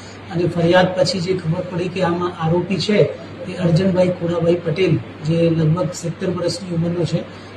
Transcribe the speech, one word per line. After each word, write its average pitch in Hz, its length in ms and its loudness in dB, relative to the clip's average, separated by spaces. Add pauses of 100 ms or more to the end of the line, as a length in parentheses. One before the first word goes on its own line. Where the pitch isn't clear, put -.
(320)
અને 175 120 0
ફરિયાદ 180 560 4
પછી 196 200 2
જે 180 120 -2
ખબર 170 280 -2
પડી 175 280 -4
કે 185 140 -4
આમાં 175 420 -2
આરોપી 175 320 0
છે, 202 200 0 (520)
એ 180 120 -8
અર્જનભાઈ 180 480 4
ખોડાભાઈ 170 460 2
પટેલ, 165 420 2
જે 165 540 0
લગભગ 165 420 2
સિત્તેર 175 380 -6
વર્ષની 175 440 -4
ઉંમરનો 170 300 0
છે, 151 160 0 (360)